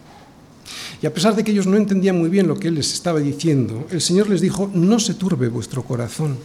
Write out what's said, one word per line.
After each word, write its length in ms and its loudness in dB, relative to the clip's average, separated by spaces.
y 20 -4
a 80 -2
pesar 240 2
de 80 0
que 80 0
ellos 140 2
no 100 4
entendían 420 2
muy 120 2
bien 180 4
lo 80 0
que 120 -4
él 60 0
les 200 -2
estaba 260 -2
diciendo, 720 0
el 100 -2
Señor 300 2
les 100 2
dijo, 320 0
"No 260 4
se 140 0
turbe 360 0
vuestro 360 -6
corazón". 600 -4